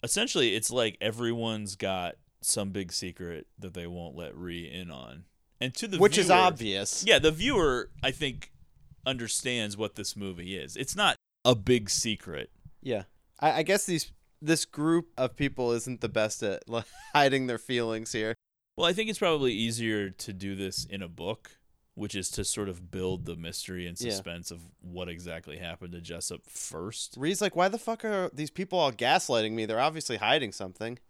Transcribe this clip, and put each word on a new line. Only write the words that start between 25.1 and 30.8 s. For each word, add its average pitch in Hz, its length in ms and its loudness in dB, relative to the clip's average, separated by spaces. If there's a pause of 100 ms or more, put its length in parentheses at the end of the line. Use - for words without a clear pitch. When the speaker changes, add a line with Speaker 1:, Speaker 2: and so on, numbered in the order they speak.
Speaker 1:
happened 87 340 -10
to 87 80 -10
Jessup 82 500 -10
first. - 680 -10
Speaker 2:
Ree's 151 240 -2
like, 202 140 0
"Why 180 140 4
the 220 100 -2
fuck 226 260 -6
are 196 300 -2
these 151 160 -6
people 185 300 -2
all 143 100 4
gaslighting 117 600 2
me? 113 120 0
They're 110 140 0
obviously 147 380 0
hiding 113 340 2
something." 107 480 -8 (120)